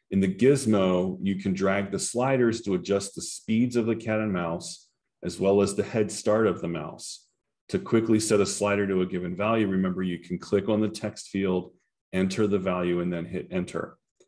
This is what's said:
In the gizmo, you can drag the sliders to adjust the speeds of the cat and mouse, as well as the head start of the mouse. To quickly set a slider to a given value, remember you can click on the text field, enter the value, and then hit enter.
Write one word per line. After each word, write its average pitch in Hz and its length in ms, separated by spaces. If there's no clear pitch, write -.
In 98 120
the 92 120
gizmo, 95 880
you 95 140
can 98 160
drag 95 400
the 95 80
sliders 123 600
to 98 140
adjust 98 380
the - 80
speeds 113 540
of 113 120
the 113 100
cat 110 240
and 107 100
mouse, 85 560
as 85 160
well 98 240
as 98 140
the 104 80
head 107 260
start 110 380
of 90 140
the 87 80
mouse. - 540
To 95 100
quickly 113 400
set 107 200
a 98 60
slider 101 400
to 95 160
a 90 60
given 90 280
value, 107 320
remember 92 360
you 87 160
can - 180
click 98 320
on 107 120
the 110 60
text - 420
field, 92 420
enter 95 320
the 101 140
value, 90 400
and 87 120
then 85 140
hit 87 240
enter. - 480